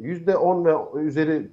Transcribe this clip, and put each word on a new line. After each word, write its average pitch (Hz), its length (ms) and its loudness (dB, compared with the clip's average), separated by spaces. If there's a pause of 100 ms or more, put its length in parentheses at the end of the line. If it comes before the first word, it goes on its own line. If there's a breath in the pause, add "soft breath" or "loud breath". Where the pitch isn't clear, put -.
yüzde 170 360 -2
on 175 280 2
ve 151 360 0
üzeri 156 520 0